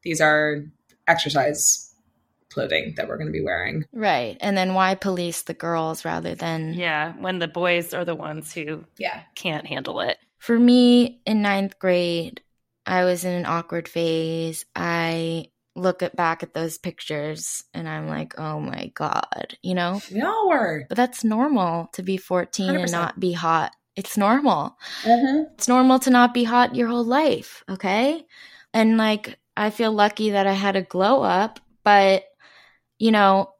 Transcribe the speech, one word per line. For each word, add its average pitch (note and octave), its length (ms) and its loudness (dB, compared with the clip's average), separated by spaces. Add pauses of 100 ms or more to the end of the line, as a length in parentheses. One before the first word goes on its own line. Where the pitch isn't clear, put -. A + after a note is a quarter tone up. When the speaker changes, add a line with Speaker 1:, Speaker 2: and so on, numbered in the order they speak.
Speaker 1:
These E3 180 -2
are D3+ 420 2 (440)
exercise D3 840 0 (560)
clothing - 480 -4
that - 100 -4
we're - 100 -8
gonna D3+ 140 -6
be - 120 -4
wearing." D3+ 480 -4
Speaker 2:
Right. E3 480 -2
And G3+ 180 -2
then F#3 160 0
why F#3+ 220 2
police F3+ 480 -4
the E3 100 -10
girls D#3+ 520 -4
rather E3 300 -6
than E3 380 -6
Speaker 3:
Yeah, E3 460 -4
when F#3 200 -6
the E3+ 80 -2
boys E3+ 460 -2
are F3 120 -4
the E3+ 100 -4
ones D#3 380 -12
who D#3 320 -10 (120)
Speaker 1:
Yeah. - 240 -8 (140)
Speaker 3:
can't D#3 300 -6
handle C3+ 360 -8
it. - 160 -4 (200)
Speaker 2:
For A#3 200 0
me, A#3+ 680 6
in G#3+ 160 0
ninth G3 380 -2
grade, F3 600 -2 (440)
I F#3 200 0
was F3+ 200 0
in F3+ 80 -2
an F3 140 -4
awkward E3 400 -6
phase. E3 760 -4 (100)
I E3 720 -4 (300)
look F3+ 260 -2
at, E3+ 120 -6
back E3 280 -2
at E3+ 100 -16
those D#3+ 240 -6
pictures D#3 880 -8 (100)
and E3 160 -8
I'm D#3 180 -8
like, - 320 -8
"Oh D#3 200 -6
my - 340 -10
God," - 680 -6
you F#3 120 -4
know? F3+ 280 -4 (120)
Speaker 1:
We G#3 80 -2
all G#4 280 0
were. F3 380 0
Speaker 2:
But - 80 -6
that's B3 280 -2
normal G#3+ 680 0
to F#3 100 -12
be F#3+ 140 -2
fourteen F3+ 500 -4
and F#3 100 0
Speaker 1:
Hundred F3+ 60 -2
percent. E3+ 180 -2
Speaker 2:
not - 180 -6
be F3+ 140 0
hot. E3 420 0 (200)
It's - 220 -6
normal. G#3 600 2 (260)
Speaker 1:
Mm-hmm. C4 520 4
Speaker 2:
It's - 120 -6
normal B3+ 320 6
to C4 120 -2
not B3 220 6
be B3 100 2
hot A#3+ 320 2
your A#3+ 140 2
whole A#3+ 140 0
life, C4+ 680 0
okay? G#3+ 560 -2 (480)
And, A3 240 4
like, G#3+ 420 -2 (180)
I G#3 120 0
feel A3 220 0
lucky G#3+ 400 2
that G3 160 2
I G3 60 2
had G3 220 0
a F#3+ 60 2
glow G#3 420 2
up, G3 360 0 (260)
but, G3 400 6 (720)
you A3 120 4
know G3 480 4